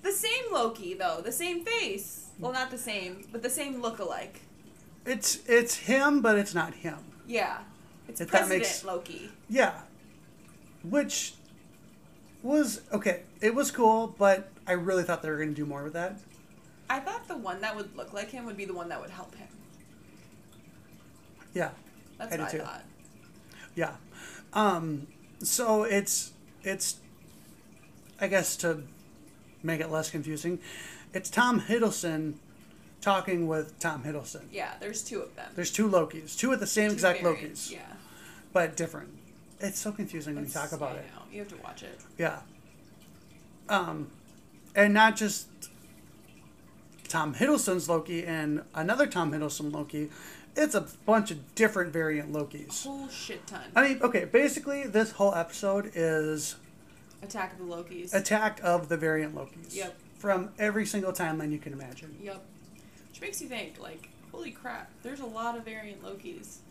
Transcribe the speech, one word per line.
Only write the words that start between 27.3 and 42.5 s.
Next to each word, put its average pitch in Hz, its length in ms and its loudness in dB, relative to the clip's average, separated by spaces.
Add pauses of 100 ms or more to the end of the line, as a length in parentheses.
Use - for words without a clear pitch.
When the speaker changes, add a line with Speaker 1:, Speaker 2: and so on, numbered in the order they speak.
Speaker 2:
I 196 80 2
guess 180 300 4
to 165 240 0 (800)
make 160 180 -2
it 160 100 -4
less 156 200 -2
confusing, 156 480 -4 (540)
it's 185 180 -4
Tom 240 320 6
Hiddleston 165 720 2 (680)
talking 185 480 2
with 156 300 -2
Tom 151 260 -2
Hiddleston. 147 380 -8 (100)
Speaker 1:
Yeah, 196 280 -6
there's 214 220 -6
two 208 180 -6
of - 160 -10
them. - 180 -14
Speaker 2:
There's 175 180 -2
two 214 160 4
Lokis. 160 500 2
Two 262 140 4
of 226 80 2
the 196 60 -2
same 214 220 4
Speaker 1:
Two 208 60 2
Speaker 2:
exact 180 280 4
Speaker 1:
variants, 156 480 0
Speaker 2:
Lokis. - 40 -10
Speaker 1:
yeah. - 60 -12 (720)
Speaker 2:
But 165 240 4
different. - 340 -4 (500)
It's 202 180 -4
so 214 140 -4
confusing 156 420 -6
when 147 100 -6
you - 20 -8
Speaker 1:
It's, 135 80 -10
Speaker 2:
talk 151 180 -4
about 143 200 -4
Speaker 1:
I - 80 -8
Speaker 2:
it. - 40 -12 (100)
Speaker 1:
know. - 80 -16 (100)
You 202 80 -12
have 202 80 -10
to 175 80 -14
watch - 260 -14
it. - 180 -14 (180)
Speaker 2:
Yeah. 165 220 -2 (1300)